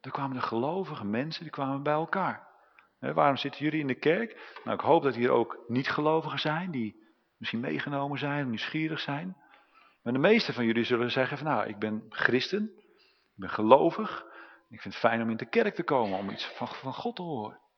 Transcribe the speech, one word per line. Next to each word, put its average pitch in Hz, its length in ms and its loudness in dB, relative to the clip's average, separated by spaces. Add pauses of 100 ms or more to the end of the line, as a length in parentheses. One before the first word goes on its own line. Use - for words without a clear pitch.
Daar 131 120 -12
kwamen 135 240 -4
de 120 60 -4
gelovige 147 640 -4
mensen, 127 380 -4
die 156 80 -12
kwamen 139 320 -4
bij 147 100 0
elkaar. 156 540 -2 (520)
Hè, 143 160 -4
waarom 147 220 6
zitten 143 280 -6
jullie 151 160 0
in 147 60 -2
de 127 120 -2
kerk? - 640 0
Nou, 110 120 -2
ik - 80 -6
hoop 147 180 6
dat 135 120 0
hier 120 160 2
ook 120 360 2
niet-gelovigen 151 720 0
zijn, 165 320 -2
die 117 360 -6 (320)
misschien - 220 -6
meegenomen 143 580 -2
zijn, 143 300 -2
nieuwsgierig 156 520 -4
zijn. 165 360 -6 (680)
Maar 117 100 -2
de 131 60 2
meeste 202 340 6
van 120 120 0
jullie 113 200 4
zullen 120 260 2
zeggen 131 280 0
van, 147 80 -6
"Nou, 123 200 0
ik 104 120 -10
ben 107 300 -4
christen, 131 540 0 (720)
ik - 0 -
ben 92 160 -10
gelovig, 151 760 4 (440)
ik 110 120 -18
vind 98 140 -12
het - 80 -10
fijn 117 200 4
om 113 80 0
in 113 60 -2
de - 120 -8
kerk 208 260 2
te 175 80 -6
komen, 113 360 2
om 98 120 -4
iets - 160 -8
van, - 220 -8
van - 260 -10
God 233 220 -6
te 180 60 -10
horen." 127 380 -6 (180)